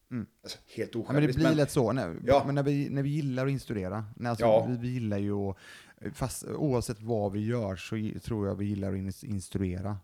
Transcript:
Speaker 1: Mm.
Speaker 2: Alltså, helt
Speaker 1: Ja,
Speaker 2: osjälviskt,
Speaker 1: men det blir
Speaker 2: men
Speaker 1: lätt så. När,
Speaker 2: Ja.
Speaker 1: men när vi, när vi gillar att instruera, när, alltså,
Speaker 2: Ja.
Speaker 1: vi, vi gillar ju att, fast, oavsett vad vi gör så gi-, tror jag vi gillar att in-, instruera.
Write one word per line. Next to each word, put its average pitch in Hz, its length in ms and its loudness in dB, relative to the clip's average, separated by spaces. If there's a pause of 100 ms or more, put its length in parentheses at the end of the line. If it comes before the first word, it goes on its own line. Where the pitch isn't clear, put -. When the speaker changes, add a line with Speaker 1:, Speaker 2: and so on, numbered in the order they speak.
(100)
Speaker 1:
Mm. 117 160 -6 (160)
Speaker 2:
Alltså, - 240 -14
helt - 280 -6
Speaker 1:
Ja, 117 60 -4
Speaker 2:
osjälviskt, 113 120 -6
Speaker 1:
men 147 140 6
det 139 80 2
blir 151 100 4
Speaker 2:
men 160 120 6
Speaker 1:
lätt 147 140 4
så. 117 220 4
När, 101 240 -2 (100)
Speaker 2:
Ja. 131 200 8
Speaker 1:
men 139 80 0
när 143 80 2
vi, 143 280 0
när 139 120 0
vi 135 60 0
gillar 143 380 0
att 143 60 2
instruera, 107 520 -4 (120)
när, 120 140 -4
alltså, 113 140 0
Speaker 2:
Ja. 113 220 8
Speaker 1:
vi, 123 120 0
vi 120 100 -4
gillar 113 300 -2
ju 101 160 0 (160)
att, 95 60 -8 (560)
fast, - 320 -6
oavsett 117 580 -2
vad 107 300 0
vi 107 140 -2
gör 110 300 -2
så - 200 -6
gi-, 107 240 -4
tror 104 280 -2
jag 98 60 0
vi 98 100 -4
gillar 98 280 -2
att 95 60 -2
in-, 95 140 -4 (100)
instruera. 98 800 -2